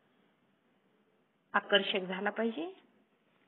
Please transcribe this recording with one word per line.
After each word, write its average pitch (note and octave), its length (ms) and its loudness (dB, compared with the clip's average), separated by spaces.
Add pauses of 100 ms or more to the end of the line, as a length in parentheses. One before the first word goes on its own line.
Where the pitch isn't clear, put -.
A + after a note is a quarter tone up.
(1500)
आकर्षक G3 540 2
झाला F#3+ 220 -2
पाहिजे. A#3 420 -4 (760)